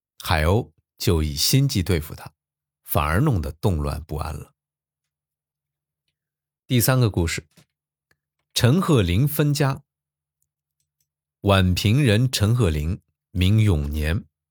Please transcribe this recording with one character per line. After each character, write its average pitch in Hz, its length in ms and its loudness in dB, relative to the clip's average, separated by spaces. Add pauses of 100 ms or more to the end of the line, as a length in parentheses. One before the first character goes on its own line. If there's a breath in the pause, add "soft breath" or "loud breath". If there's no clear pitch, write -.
(200)
海 80 240 0
鸥 95 280 0 (260)
就 82 260 0
以 73 120 -4
心 139 340 0
悸 101 120 -2
对 87 200 -2
付 - 140 -14
他， - 180 -20 (500)
反 73 220 -4
而 80 160 0
弄 135 180 0
得 - 120 -6
动 92 260 -2
乱 73 260 -6
不 73 140 -8
安 - 180 -6
了。 - 180 -18 (2000)
第 123 160 2
三 131 180 2
个 117 100 2
故 90 160 -2
事： - 220 -6 (1040)
陈 131 280 2
鹤 151 220 2
龄 92 240 2
分 147 260 0
家。 139 300 -2 (1600)
宛 95 340 4
平 113 280 2
人 123 260 2
陈 113 260 0
鹤 110 160 2
龄， 76 280 -4 (300)
名 95 320 2
永 80 280 2
年， 76 360 -4 (260)